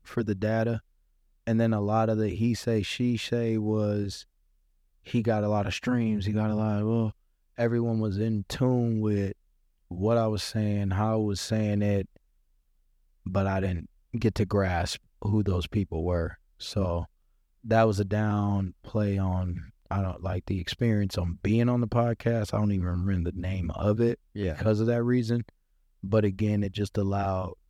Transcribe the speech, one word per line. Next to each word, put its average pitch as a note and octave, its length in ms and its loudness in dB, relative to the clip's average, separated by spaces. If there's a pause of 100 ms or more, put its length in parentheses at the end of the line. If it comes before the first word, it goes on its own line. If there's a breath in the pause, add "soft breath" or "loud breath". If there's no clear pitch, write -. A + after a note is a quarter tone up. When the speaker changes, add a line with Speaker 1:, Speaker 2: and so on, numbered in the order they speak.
Speaker 1:
for - 200 -4
the G#2 120 0
data. A2 460 0 (640)
And A2+ 140 2
then A2+ 120 4
a G#2+ 80 0
lot A2 300 2
of A2 80 0
the G#2+ 100 0
he G#2+ 260 0
say, A2 280 0
she B2 340 -2
say A#2 420 -2
was, G#2 680 -2 (760)
he A#2+ 200 0
got G#2+ 220 2
a G#2 40 0
lot G#2 180 0
of G2+ 80 -4
streams. A2 520 0
He G#2+ 60 0
got G#2+ 180 0
a G#2+ 40 0
lot G#2+ 280 0
of, G#2+ 40 0
well, A2+ 260 0 (440)
everyone A#2 440 0
was G2+ 180 -2
in G#2+ 300 0
tune A#2+ 520 0
with G2+ 320 0 (560)
what G#2 300 0
I A2+ 80 2
was G#2+ 160 -2
saying, G#2 480 0
how G#2+ 240 0
I - 20 2
was G#2 240 -2
saying G#2 400 0
it, G2+ 260 2 (1160)
but G2 220 0
I F#2+ 140 0
didn't F#2 280 -2 (300)
get A2 180 2
to A2 80 2
grasp F#2 560 0 (220)
who G#2+ 200 2
those F2+ 240 -2
people F2+ 380 -2
were. E2+ 320 -2 (220)
So E2+ 480 -2 (580)
that A2+ 220 4
was G#2 120 2
a G#2 60 2
down G2+ 760 0
play G#2 340 0
on, F#2 560 -2 (180)
I G2 120 0
don't, F#2 200 -4
like, F#2 220 -4
the G2 160 -2
experience G#2 560 0
on F2 260 -2
being A#2 280 2
on B2 100 2
the A#2 80 0
podcast. A#2 640 0
I G#2 60 0
don't G#2 140 2
even F2+ 140 0
remember F2+ 440 0
the F2+ 100 -6
name F#2 300 -2
of G#2 320 2
it A#2 180 0 (140)
Speaker 2:
Yeah. F#2+ 240 -2
Speaker 1:
because G#2+ 220 2
of A2+ 80 0
that A#2+ 140 2
reason. A#2+ 440 0 (580)
But G#2 200 4
again, G#2 380 2
it G2 100 -4
just G#2 240 -4
allowed G2 580 -2 (160)